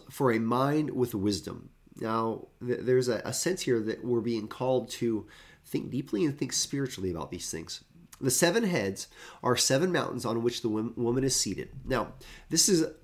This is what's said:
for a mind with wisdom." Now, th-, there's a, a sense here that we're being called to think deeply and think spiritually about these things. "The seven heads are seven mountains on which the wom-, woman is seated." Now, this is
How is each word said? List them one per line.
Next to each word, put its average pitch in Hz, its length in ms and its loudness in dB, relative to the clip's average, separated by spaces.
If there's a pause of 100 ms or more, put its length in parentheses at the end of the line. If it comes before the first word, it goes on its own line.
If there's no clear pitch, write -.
for 131 220 2
a 113 80 4
mind 135 520 2
with 123 220 0
wisdom." 98 560 -2 (280)
Now, 113 500 -2 (180)
th-, 123 160 0
there's 127 260 4
a, 110 160 2
a 131 100 -4
sense 180 280 -2
here 120 200 2
that 110 220 -4
we're 120 180 2
being 110 260 -2
called 127 440 0
to 110 360 -2 (380)
think - 260 -6
deeply 156 340 -2
and 139 120 0
think - 160 -4
spiritually 127 580 -2
about 80 200 -6
these 87 180 -8
things. 82 340 -10 (360)
"The 135 100 0
seven 175 360 4
heads 107 420 -2 (340)
are 120 160 2
seven 160 340 4
mountains 123 340 -2
on 117 180 0
which 120 180 0
the 113 80 0
wom-, 110 260 -2
woman 123 280 2
is 135 120 2
seated." 82 340 -2 (160)
Now, 123 280 0 (360)
this 165 200 4
is 160 160 6 (180)